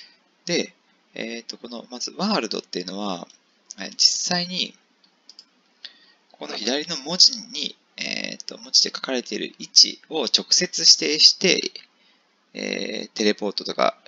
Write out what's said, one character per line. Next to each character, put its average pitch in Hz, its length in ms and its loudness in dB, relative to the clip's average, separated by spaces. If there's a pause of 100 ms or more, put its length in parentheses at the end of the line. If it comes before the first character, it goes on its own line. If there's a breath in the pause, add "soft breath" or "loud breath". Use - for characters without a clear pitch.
(460 loud breath)
で、 165 280 -2 (400)
え 113 260 -8
ー 113 40 -18
っ - 20 -20
と、 - 120 -16
こ 117 120 -14
の、 113 220 -12
ま 120 80 -12
ず - 180 -8
ワ 185 120 -2
ー 175 120 0
ル 110 80 -4
ド 92 100 -4
っ - 40 -10
て - 160 -8
い - 20 -8
う 87 40 -8
の 92 120 -10
は、 95 300 -6 (500)
え - 60 -12
ー、 107 80 -10
実 - 380 0
際 175 180 -2
に、 180 260 -6 (1600 loud breath)
こ - 160 -16
の - 80 -10
左 131 320 -4
の 165 100 -8
文 147 220 -8
字 - 120 8 (220)
に、 147 220 -8 (220)
え 53 400 -6
ー - 40 -16
っ - 40 -16
と、 - 120 -14
文 - 140 -18
字 - 120 6
で - 60 0
書 - 120 -12
か 135 100 -6
れ 123 100 -2
て 110 140 -8
い 98 40 -4
る - 200 -6
位 - 80 -14
置 - 420 4
を 151 140 -2
直 104 260 0
接 - 320 0
指 160 120 10
定 151 260 2
し - 140 8
て、 - 380 2 (840 soft breath)
え 98 520 -6
ー、 - 60 -18
テ - 120 -4
レ 104 120 4
ポ 104 140 -4
ー - 20 -8
ト - 120 -4
と - 120 -6
か - 200 4 (120)